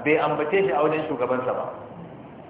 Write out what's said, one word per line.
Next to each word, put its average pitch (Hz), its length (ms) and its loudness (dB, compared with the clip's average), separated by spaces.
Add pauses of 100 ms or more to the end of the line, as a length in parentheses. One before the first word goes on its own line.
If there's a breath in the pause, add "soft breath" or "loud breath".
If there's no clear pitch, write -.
bai 151 160 6
ambace 151 400 2
shi 185 120 4
a 147 120 2
wajen 156 240 2
shugabansa 123 480 0
ba. 92 100 -2 (840)